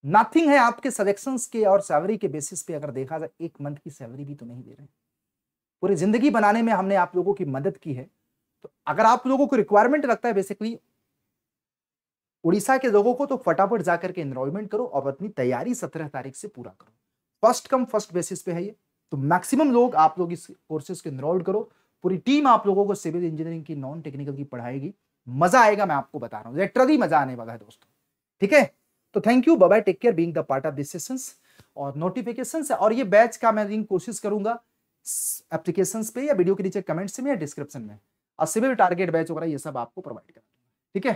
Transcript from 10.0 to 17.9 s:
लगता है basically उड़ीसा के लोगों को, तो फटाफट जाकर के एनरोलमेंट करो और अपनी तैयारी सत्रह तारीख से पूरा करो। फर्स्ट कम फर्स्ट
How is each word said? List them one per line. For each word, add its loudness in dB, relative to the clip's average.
लगता 0
है -2
basically -4
उड़ीसा 2
के -2
लोगों 4
को, -2
तो -2
फटाफट 0
जाकर -2
के -8
एनरोलमेंट -6
करो -4
और -4
अपनी -8
तैयारी -2
सत्रह -10
तारीख -12
से -14
पूरा -18
करो। -20
फर्स्ट 2
कम 2
फर्स्ट -4